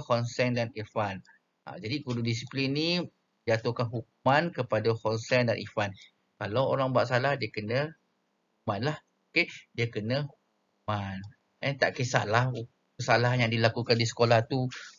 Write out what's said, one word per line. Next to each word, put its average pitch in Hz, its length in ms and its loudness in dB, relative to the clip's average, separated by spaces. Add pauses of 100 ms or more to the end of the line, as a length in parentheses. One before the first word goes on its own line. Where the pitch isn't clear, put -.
Hong 117 240 0
Seng 123 280 0
dan 117 200 -2
Irfan. 104 480 -4 (400)
Ha, 71 160 -14
jadi 135 240 -6
guru 120 160 -4
disiplin 131 560 -2
ni 170 240 0 (480)
jatuhkan 117 400 0
hukuman 131 640 0
kepada 113 400 0
Hong 113 280 -2
Seng 123 280 2
dan 110 80 2
Irfan. 98 400 -4 (400)
Kalau 107 320 -2
orang 131 240 0
buat 117 160 2
salah, 131 320 0
dia 113 80 -4
kena 123 480 -4 (640)
hukuman 110 320 -2
lah. 151 60 -8 (340)
Okey, 165 160 0 (240)
dia 117 160 -2
kena 120 400 -2
hukuman. - 920 -8 (400)
Eh, 139 160 -2
tak - 240 0
kisahlah 120 520 2 (440)
kesalahan 120 520 2
yang 113 40 0
dilakukan 117 480 2
di 113 80 2
sekolah 117 400 4
tu 127 240 -2 (280)